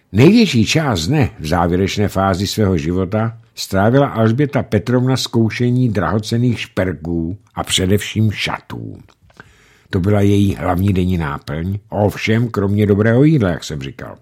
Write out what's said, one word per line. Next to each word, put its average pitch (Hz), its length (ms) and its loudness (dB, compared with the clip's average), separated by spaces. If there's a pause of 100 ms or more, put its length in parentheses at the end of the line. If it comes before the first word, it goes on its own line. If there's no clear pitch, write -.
(120)
Největší 147 540 6
část 123 400 0
dne 131 320 2
v 78 80 -10
závěrečné 90 640 0
fázi 95 380 0
svého 95 320 0
života 95 600 -4 (160)
strávila 113 520 2
Alžběta 113 560 0
Petrovna 123 540 0
zkoušení 123 720 0
drahocenných 107 720 -2
šperků 85 760 -6 (160)
a 87 100 -6
především 104 680 0
šatů. - 680 -10 (920)
To 98 100 0
byla 101 200 2
její 101 340 4
hlavní 92 380 0
denní 90 260 0
náplň, 80 600 -6 (100)
ovšem 110 600 0
kromě 101 380 0
dobrého 110 380 4
jídla, 143 260 4
jak 73 140 -6
jsem 73 180 -8
říkal. 67 400 -14